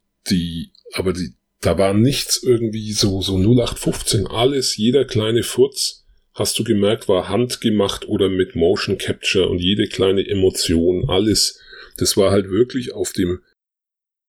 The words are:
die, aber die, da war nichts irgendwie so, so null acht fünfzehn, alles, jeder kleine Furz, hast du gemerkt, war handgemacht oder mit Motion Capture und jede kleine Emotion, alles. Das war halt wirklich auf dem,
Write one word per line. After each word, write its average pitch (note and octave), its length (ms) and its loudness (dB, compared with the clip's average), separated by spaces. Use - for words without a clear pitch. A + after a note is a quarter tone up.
die, E2+ 420 -4
aber F#2 200 -2
die, F2 200 -8
da E2 160 2
war G2 160 2
nichts A#2+ 480 0
irgendwie A2 520 -2
so, G2 280 0
so F#2+ 160 -2
null A#2 240 4
acht - 180 -4
fünfzehn, - 480 -2
alles, B2+ 500 0
jeder B2 280 2
kleine A2+ 380 0
Furz, - 640 -2
hast - 240 -4
du A2 60 -2
gemerkt, G#2+ 460 0
war F#2 180 2
handgemacht G#2+ 800 -2
oder G2 220 0
mit F#2 260 -2
Motion F#2+ 420 2
Capture - 520 -2
und F2+ 100 -2
jede G#2 280 0
kleine F#2+ 400 0
Emotion, F2+ 840 0
alles. G2 500 0
Das - 180 -2
war G2 160 4
halt G2 180 2
wirklich B2 440 -2
auf G2+ 180 -6
dem, F2+ 320 -2